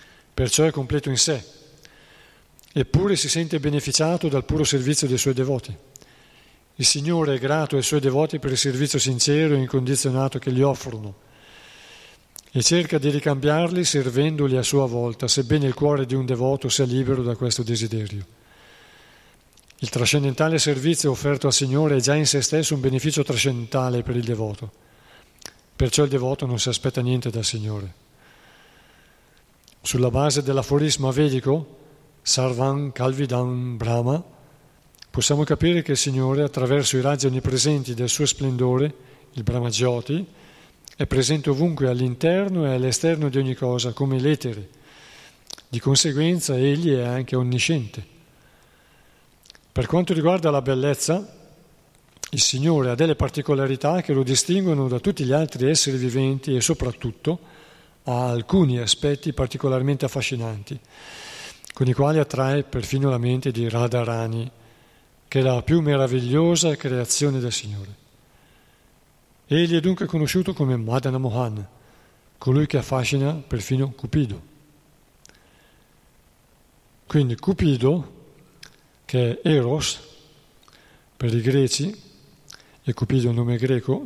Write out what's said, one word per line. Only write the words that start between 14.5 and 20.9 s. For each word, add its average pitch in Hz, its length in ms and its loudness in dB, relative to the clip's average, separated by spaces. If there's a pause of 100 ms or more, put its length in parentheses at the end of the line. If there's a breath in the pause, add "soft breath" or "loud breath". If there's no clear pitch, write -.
a 127 60 0
sua 135 240 2
volta, 120 400 -2
sebbene 139 400 2
il 131 80 0
cuore 143 320 0
di 123 80 -4
un 135 100 -2
devoto 131 440 0
sia 135 160 2
libero 127 400 0
da 120 100 -2
questo 120 300 -2
desiderio. 107 600 -4 (1500 loud breath)
Il 123 100 -6
trascendentale 139 720 2
servizio 147 500 2